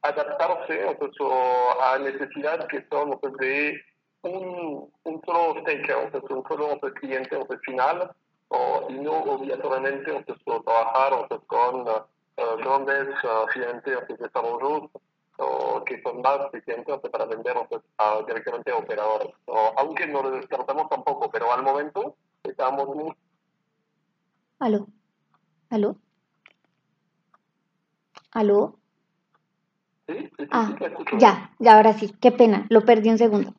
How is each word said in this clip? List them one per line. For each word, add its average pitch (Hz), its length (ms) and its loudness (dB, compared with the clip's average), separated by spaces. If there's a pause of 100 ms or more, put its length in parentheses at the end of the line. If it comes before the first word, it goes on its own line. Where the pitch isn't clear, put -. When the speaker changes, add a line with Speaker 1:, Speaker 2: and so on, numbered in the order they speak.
Speaker 1:
adaptarse, 160 840 -2
entonces, 143 320 -6
o, 127 600 2
a 131 180 2
necesidades 143 680 -6
que 139 220 -8
son, 147 220 -2
entonces, 135 280 -8
de 143 420 -2 (420)
un, 175 680 -8 (140)
un 160 220 -10
solo 165 360 0
stakeholder, 143 440 -2
entonces, 135 260 -8
un 131 160 -6
solo, 147 240 -2
entonces, 139 280 -6
cliente, 131 360 -6
entonces, 131 300 -6
final, 151 460 -2 (360)
o, 131 420 -2
y 131 40 -10
no 143 180 -6 (120)
obligatoriamente, 139 920 -4
entonces, - 300 -10
o, 117 160 -4
trabajar, 117 600 2
entonces, 113 260 -10
con, 123 400 0
eh, - 560 -6 (140)
grandes, 135 520 0
eh, 135 180 -4 (260)
clientes, 123 460 -6
entonces, 120 200 -12
desarrollos, 123 680 -4 (480)
o, 131 480 -2
que - 180 -8
son 123 180 -6
más 139 180 2 (140)
eficientes, 117 340 -8
entonces, 139 220 -6
para 113 160 -4
vender, 113 320 -4
entonces, 113 400 -8
a, 107 300 2
directamente 117 440 -6
a 120 60 0
operadores. 107 560 -4 (120)
O, 110 320 0
aunque 156 280 -2
no 147 160 -4
lo 135 100 -2
descartamos 135 580 -4
tampoco, 135 420 -2
pero 117 200 -2
al 127 120 0
momento 151 520 -2 (280)
estamos 135 460 -4
muy 151 240 -8 (1500)
Speaker 2:
¿Aló? 208 260 0 (840)
¿Aló? 214 240 0 (2250)
¿Aló? 208 440 4 (1300)
Speaker 1:
Sí, - 80 -8
sí, 311 220 -10
sí, 143 140 -8
Speaker 2:
Ah, 226 180 0
Speaker 1:
sí, 208 60 -8
te - 100 -8
escucho. - 320 -6
Speaker 2:
ya, 202 400 4
ya, 220 200 12
ahora 214 160 10
sí. 208 280 -4
Qué 240 100 10
pena, 226 380 6
lo 220 120 8
perdí 220 280 6
un 226 80 4
segundo. 208 420 2